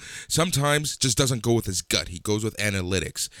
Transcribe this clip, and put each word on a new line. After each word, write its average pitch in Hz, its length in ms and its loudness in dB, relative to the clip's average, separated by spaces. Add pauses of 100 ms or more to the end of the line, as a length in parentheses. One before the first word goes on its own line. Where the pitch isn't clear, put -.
(280)
sometimes 147 680 2
just 131 220 2
doesn't 127 240 2
go 117 120 4
with 117 120 2
his 92 160 -4
gut. 95 280 -2
He 90 100 -8
goes 107 240 0
with 110 140 -4
analytics. 95 720 -2 (100)